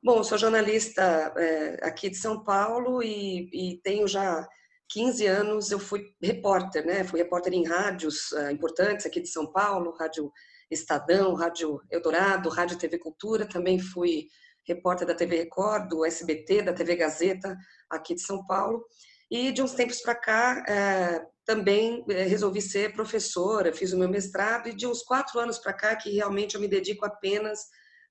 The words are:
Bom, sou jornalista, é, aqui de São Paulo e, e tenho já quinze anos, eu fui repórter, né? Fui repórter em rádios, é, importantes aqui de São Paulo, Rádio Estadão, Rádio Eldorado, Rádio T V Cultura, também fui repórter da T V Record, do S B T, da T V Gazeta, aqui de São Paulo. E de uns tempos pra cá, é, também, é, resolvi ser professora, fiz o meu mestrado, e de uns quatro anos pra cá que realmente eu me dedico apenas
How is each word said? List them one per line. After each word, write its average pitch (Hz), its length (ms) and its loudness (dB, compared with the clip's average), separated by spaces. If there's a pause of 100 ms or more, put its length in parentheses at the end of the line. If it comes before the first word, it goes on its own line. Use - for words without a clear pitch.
Bom, 226 200 6
sou 214 140 0
jornalista, 214 640 4 (360)
é, 160 500 0
aqui 175 220 -4
de 185 80 -8
São 214 260 -4
Paulo 233 600 0
e, 196 480 -4
e 180 320 -6
tenho 202 240 2
já 185 400 0 (440)
quinze 214 340 2
anos, 208 460 2
eu 196 80 -2
fui 202 240 -6 (180)
repórter, 185 640 0
né? 185 180 0
Fui 165 160 -2
repórter 175 340 0
em 175 120 2
rádios, 175 680 -2
é, 147 180 -2
importantes 175 540 0
aqui 170 160 -4
de 175 80 -10
São 156 220 -6
Paulo, 185 460 0
Rádio 160 340 -4 (400)
Estadão, 165 640 2
Rádio 160 480 -2 (100)
Eldorado, 175 580 2
Rádio 175 280 -2
T 170 100 -4
V 170 100 -2
Cultura, 214 480 -4
também 185 320 2
fui 175 500 -2 (360)
repórter 180 420 0
da 170 80 0
T 170 120 0
V 180 100 0
Record, 190 540 0
do 160 160 0
S 165 200 -2
B 156 100 0 (100)
T, 202 160 4
da 185 100 0
T 180 120 -2
V 170 120 2
Gazeta, 185 640 0 (320)
aqui 160 260 -6
de - 60 -8
São 190 260 -8
Paulo. 220 380 -2 (440)
E 247 220 0
de 262 100 -2
uns 254 120 0
tempos 240 280 0
pra 233 140 0
cá, 233 520 2
é, 190 580 2 (200)
também, 220 640 2
é, 190 140 0
resolvi 196 380 2
ser 208 320 -2
professora, 202 800 0
fiz 185 200 -2
o 180 40 0
meu 180 120 2
mestrado, 220 600 -2
e 214 60 -10
de 220 120 -6
uns 240 160 -4
quatro 262 360 0
anos 233 180 -2
pra 190 160 -4
cá 214 220 0
que 208 160 -8
realmente 202 440 0
eu 202 60 -4
me 208 60 -2
dedico 196 380 0
apenas 208 540 -2 (520)